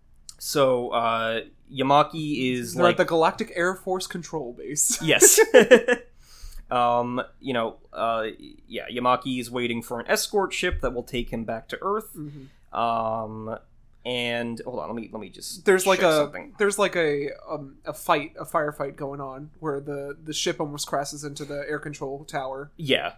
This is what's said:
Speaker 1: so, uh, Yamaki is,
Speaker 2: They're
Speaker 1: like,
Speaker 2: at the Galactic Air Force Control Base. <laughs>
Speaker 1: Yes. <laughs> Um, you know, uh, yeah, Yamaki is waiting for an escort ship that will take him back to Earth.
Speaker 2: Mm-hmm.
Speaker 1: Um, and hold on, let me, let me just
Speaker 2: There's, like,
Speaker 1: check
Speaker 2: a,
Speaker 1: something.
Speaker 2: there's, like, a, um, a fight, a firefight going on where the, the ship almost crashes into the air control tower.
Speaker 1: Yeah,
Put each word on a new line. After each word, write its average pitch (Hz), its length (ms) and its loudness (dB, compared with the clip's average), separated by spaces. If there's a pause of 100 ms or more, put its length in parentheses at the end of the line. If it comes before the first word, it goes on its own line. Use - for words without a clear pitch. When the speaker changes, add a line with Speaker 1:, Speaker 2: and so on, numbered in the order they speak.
(400)
Speaker 1:
so, 127 500 2
uh, 113 520 0 (320)
Yamaki 139 800 2
is, 117 220 -6
Speaker 2:
They're 175 80 2
Speaker 1:
like, 175 100 6
Speaker 2:
at - 40 -4
the 180 80 4
Galactic 170 500 2
Air 180 200 0
Force 185 320 -4
Control 151 460 -8
Base. - 480 -2
<laughs> - 0 -
Speaker 1:
Yes. 165 380 8 (140)
<laughs> 240 460 8 (720)
Um, 120 500 2 (180)
you 131 140 -6
know, 113 240 -2 (140)
uh, 113 360 -2 (400)
yeah, - 220 -10
Yamaki 123 500 0
is 117 120 -8
waiting 120 320 -2
for 120 160 -6
an - 80 -10
escort 202 460 0
ship - 280 -2
that 127 100 -2
will 117 120 -6
take 120 280 -6
him 117 120 -4
back 113 240 -8
to - 160 -8
Earth. 214 340 -4
Speaker 2:
Mm-hmm. 143 580 -14
Speaker 1:
Um, 113 840 -2 (440)
and 120 640 -4
hold 123 140 -8
on, 78 80 -6
let 113 80 -8
me, 113 180 -10
let 110 80 -8
me 95 80 -14
just - 360 -12
Speaker 2:
There's, 190 200 6
like, 190 140 4
Speaker 1:
check 180 100 6
Speaker 2:
a, 156 60 6
Speaker 1:
something. - 420 -2
Speaker 2:
there's, 202 220 0
like, 180 160 2
a, 147 340 0 (180)
um, 143 280 -10 (100)
a 151 80 -8
fight, 156 460 0
a 143 60 -8
firefight 147 500 -4
going 143 260 -8
on 139 380 -12
where 147 220 -4
the, 143 420 -10
the 156 100 -10
ship 165 260 -2
almost 147 280 -6
crashes 143 360 -4
into 147 220 -10
the 143 240 -8
air 147 80 -4
control 147 480 -10
tower. 135 500 -8
Speaker 1:
Yeah, 131 420 -2